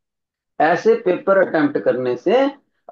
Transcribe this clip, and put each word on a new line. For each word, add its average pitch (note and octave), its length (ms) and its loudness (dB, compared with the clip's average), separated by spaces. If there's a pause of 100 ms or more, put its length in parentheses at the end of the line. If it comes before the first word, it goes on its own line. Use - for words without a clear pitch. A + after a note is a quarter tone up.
(720)
ऐसे A3 240 2
paper F#3 520 0
attempt D3 300 -2
करने B2+ 400 -2
से G3 180 0 (560)